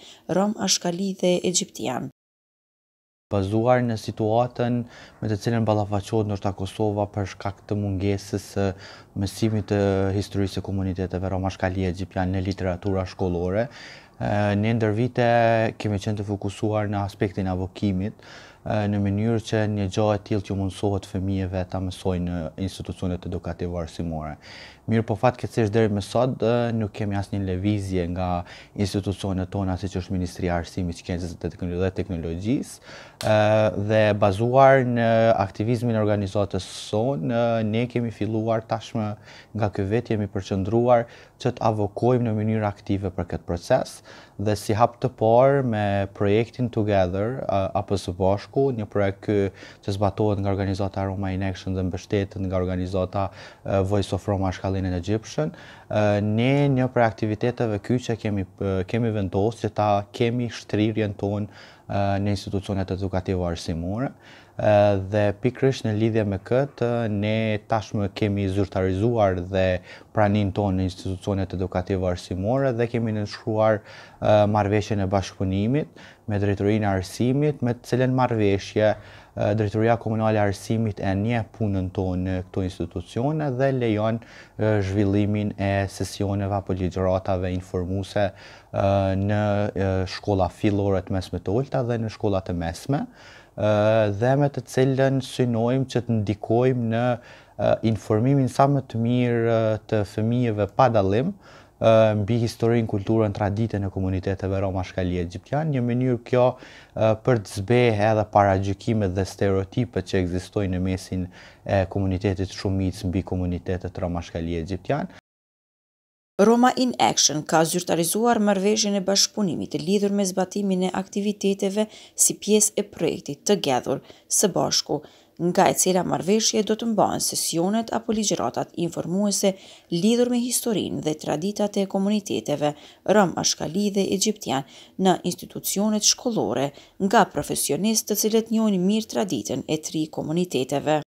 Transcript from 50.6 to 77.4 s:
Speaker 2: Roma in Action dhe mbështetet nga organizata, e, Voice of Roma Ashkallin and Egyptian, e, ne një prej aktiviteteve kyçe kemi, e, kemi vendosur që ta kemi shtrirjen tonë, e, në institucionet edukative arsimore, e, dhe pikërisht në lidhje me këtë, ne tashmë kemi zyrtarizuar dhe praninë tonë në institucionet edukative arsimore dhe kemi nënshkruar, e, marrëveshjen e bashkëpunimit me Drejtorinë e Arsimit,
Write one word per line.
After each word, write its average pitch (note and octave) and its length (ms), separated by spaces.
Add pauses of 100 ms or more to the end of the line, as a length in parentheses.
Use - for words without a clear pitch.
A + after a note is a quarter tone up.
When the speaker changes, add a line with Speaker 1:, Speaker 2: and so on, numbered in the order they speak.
Speaker 2:
Roma F#2+ 240
in F#2+ 160
Action F#2+ 320
dhe F#2 80
mbështetet G2 640
nga F#2 100
organizata, F#2 680 (340)
e, G2 240
Voice G2+ 240
of F#2+ 160
Roma F#2+ 240
Ashkallin F#2+ 220 (160)
and F2+ 80
Egyptian, A2 560 (360)
e, G#2 360
ne C3 480
një B2+ 200
prej A#2+ 120
aktiviteteve A2 800
kyçe A#2+ 320
kemi, G2+ 300 (100)
e, F#2+ 220 (100)
kemi A#2 240
vendosur G#2 540
që - 100
ta G#2 120 (260)
kemi A#2+ 340
shtrirjen G#2+ 720
tonë, G2+ 260 (380)
e, - 160 (240)
në G2+ 100
institucionet G2 640
edukative F#2 500
arsimore, F2 640
e, - 640 (400)
dhe G#2 100 (200)
pikërisht B2+ 420
në A2 140
lidhje A2 260
me G2 160
këtë, B2 480 (240)
ne G#2 220 (340)
tashmë G#2+ 480
kemi G2+ 320
zyrtarizuar F#2+ 1040
dhe F#2+ 160 (480)
praninë G#2 420
tonë G2 220
në F#2 100
institucionet F#2+ 640
edukative F#2 560
arsimore G#2+ 640
dhe A#2 160
kemi A2+ 300
nënshkruar, G#2+ 640
e, - 520 (140)
marrëveshjen G#2 560
e F#2+ 80
bashkëpunimit G2 960 (180)
me G#2 120
Drejtorinë G2+ 480
e - 20
Arsimit, C3 720